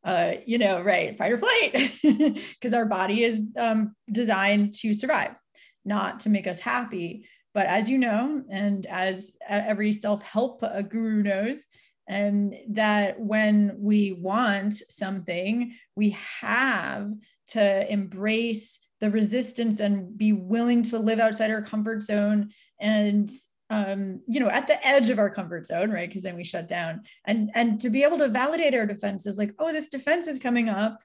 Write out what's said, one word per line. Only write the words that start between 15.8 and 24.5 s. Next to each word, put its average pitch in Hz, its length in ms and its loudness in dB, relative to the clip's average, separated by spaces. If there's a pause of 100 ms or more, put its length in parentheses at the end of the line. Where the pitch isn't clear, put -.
we 208 160 2 (300)
have 214 680 -2 (360)
to 202 440 2
embrace 214 880 -2 (220)
the 214 100 2
resistance 220 680 0
and 202 380 -2
be 214 160 4
willing 233 500 2
to 233 160 -2
live 220 200 2
outside 220 320 2
our 220 120 -2
comfort 214 400 -4
zone 208 480 2 (280)
and, 208 500 2 (400)
um, 196 580 -4
you 254 120 -2
know, 233 100 4
at 269 180 0